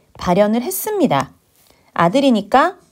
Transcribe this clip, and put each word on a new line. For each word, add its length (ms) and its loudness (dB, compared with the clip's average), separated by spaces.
발현을 420 0
했습니다. 720 -4
아들이니까 840 2